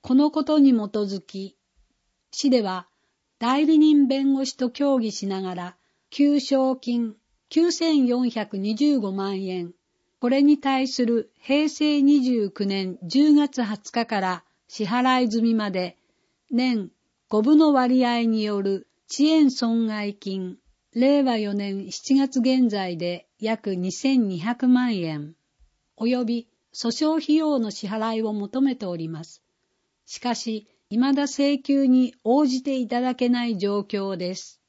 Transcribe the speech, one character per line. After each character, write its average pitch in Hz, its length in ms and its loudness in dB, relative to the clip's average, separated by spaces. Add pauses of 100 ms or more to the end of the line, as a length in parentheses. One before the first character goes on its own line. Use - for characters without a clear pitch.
こ - 140 -4
の 285 160 4
こ 311 140 -2
と 302 140 2
に 277 120 8
基 247 40 4
づ 208 460 -4
き、 190 360 -16 (760)
市 - 160 -2
で 247 140 4
は 185 260 -6 (500)
代 269 280 0
理 311 120 4
人 294 280 6
弁 269 260 0
護 269 140 -2
士 - 100 -10
と 254 140 -4
協 277 280 0
議 220 140 -4
し - 140 -8
な 190 160 -4
が 185 120 -8
ら、 180 220 -12 (320)
求 285 280 2
償 262 420 0
金 240 360 -4 (360)
九 339 200 2
千 311 360 2
四 247 240 0
百 208 260 -8
二 202 180 -4
十 285 240 2
五 202 140 -4
万 196 320 -4
円、 180 300 -8 (460)
こ 240 100 0
れ 269 120 4
に 294 160 6
対 269 300 -2
す 262 160 -2
る 233 340 -2
平 294 300 0
成 302 320 0
二 277 220 6
十 233 280 0
九 - 140 -6
年 190 380 -4
十 277 320 4
月 285 280 2
二 208 140 -4
十 - 160 -16
日 233 140 -2
か 208 140 -2
ら 185 240 -4 (240)
支 - 160 -6
払 247 400 2
い 226 60 -2
済 220 120 -2
み 226 120 2
ま 208 160 -2
で、 180 280 -6 (520)
年 240 400 -2 (380)
五 214 140 0
分 294 160 6
の 311 140 6
割 254 320 4
合 240 200 0
に 220 180 0
よ 208 180 -2
る 196 280 -4 (200)
遅 - 140 -2
延 302 300 4
損 233 340 -2
害 208 280 -6
金、 190 420 -8 (380)
令 277 280 2
和 247 160 0
四 208 160 -4
年 196 380 -6
七 - 240 -2
月 269 240 0
現 254 280 2
在 190 280 -4
で 175 320 -8 (100)
約 214 380 -4
二 180 160 -4
千 262 340 0
二 185 140 -4
百 240 260 -4
万 247 300 2
円、 156 400 -6 (600)
及 247 280 -2
び 233 240 -6 (260)
訴 302 420 -2
訟 311 60 -2
費 302 140 2
用 302 240 0
の 220 100 -4
支 208 160 -12
払 220 300 -4
い 226 60 -4
を 214 100 -4
求 208 280 -4
め 269 140 2
て 214 120 -10
お 175 100 -6
り 160 120 -8
ま 160 140 -10
す。 - 220 -20 (600)
し - 120 -16
か 240 160 -4
し、 220 320 -8 (220)
未 254 260 0
だ 285 140 -2
請 277 320 -2
求 277 260 0
に 254 380 2
応 277 220 2
じ 254 180 -4
て 269 140 -4
い 240 100 -4
た 240 120 -2
だ 254 140 -2
け 247 140 -2
な 240 180 0
い 226 120 -4
状 202 240 -2
況 196 340 -6
で 180 180 -6
す。 - 340 -18